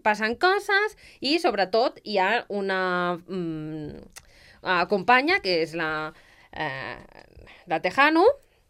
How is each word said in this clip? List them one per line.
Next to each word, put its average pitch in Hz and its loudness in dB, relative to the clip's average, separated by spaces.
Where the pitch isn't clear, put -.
passen 220 0
coses 403 0
i, 285 0
sobretot, 220 0
hi 214 -4
ha 202 2
una, 185 -2
mm, 156 -8
ah, 180 0
companya, 254 2
que 180 0
és 151 -6
la, 156 -4
eh, 135 -8
la 165 -2
Tejano. 285 4